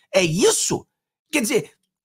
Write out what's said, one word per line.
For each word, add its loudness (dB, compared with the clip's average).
É 2
isso? 0
Quer -2
dizer, -2